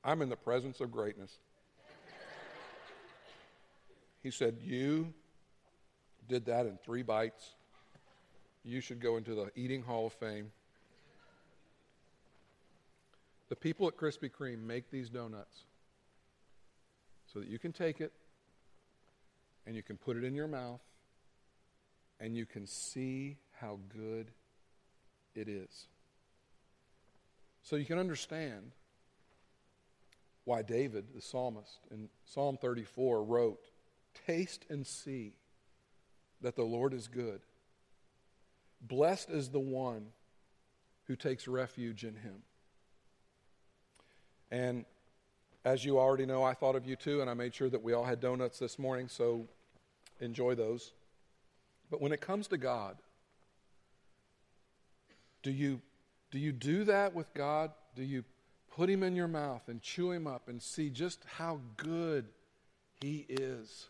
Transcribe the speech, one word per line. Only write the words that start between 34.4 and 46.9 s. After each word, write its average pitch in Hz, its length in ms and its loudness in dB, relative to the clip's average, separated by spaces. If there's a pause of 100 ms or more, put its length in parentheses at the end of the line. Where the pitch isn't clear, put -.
and 143 160 -4
see 123 480 -8 (1080)
that 123 140 0
the 120 100 4
Lord 120 280 2
is 113 140 -6
good. 117 340 -4 (1400)
Blessed 143 480 4
is 139 220 0
the 139 100 2
one 127 500 -2 (960)
who 131 100 -2
takes 131 320 -2
refuge 123 560 -2
in 110 140 -8
him." 107 260 -12 (2000)
And 123 340 0 (800)
as 127 220 4
you 139 120 6
already 135 280 8
know, 131 180 4
I 131 100 6
thought 131 220 4
of 123 100 0
you 131 120 -4